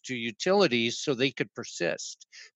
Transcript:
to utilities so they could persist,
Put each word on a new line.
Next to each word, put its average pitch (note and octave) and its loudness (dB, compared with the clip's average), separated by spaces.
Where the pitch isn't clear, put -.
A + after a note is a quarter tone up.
to B2+ -6
utilities A#2+ 2
so D3 0
they B2+ 2
could - -6
persist, - -6